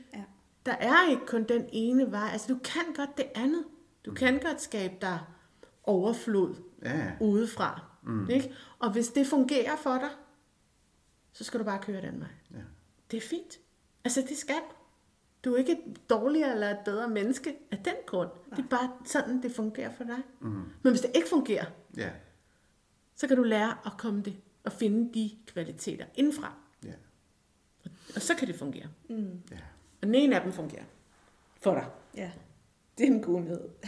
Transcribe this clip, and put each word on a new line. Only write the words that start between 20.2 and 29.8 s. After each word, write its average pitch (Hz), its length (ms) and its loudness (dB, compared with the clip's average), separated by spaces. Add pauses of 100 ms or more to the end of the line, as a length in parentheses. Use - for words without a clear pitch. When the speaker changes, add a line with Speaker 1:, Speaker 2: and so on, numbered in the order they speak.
Speaker 3:
Mm. 110 100 -6 (320)
Speaker 2:
Men 254 100 8
hvis 247 80 2
det 247 140 0
ikke 330 140 4
fungerer, 220 380 2 (300)
Speaker 3:
Ja. 101 140 -4 (1080)
Speaker 2:
så 277 120 -2
kan 262 80 6
du 247 60 6
lære 220 340 2 (100)
at 208 120 -6
komme 208 240 -4
det, 196 140 -8 (280)
og 208 80 -4
finde 233 420 2
de 220 160 0 (160)
kvaliteter 160 580 -8 (100)
indfra. 294 400 0 (300)
Speaker 3:
Ja. 104 80 -12 (920)
Speaker 2:
Og, - 60 -16 (260)
og 202 60 -4
så 339 120 0
kan 254 140 -2
det 170 80 -6
fungere. - 320 -8 (200)
Speaker 1:
Mm. 196 320 -6 (100)
Speaker 3:
Ja. - 60 -16 (440)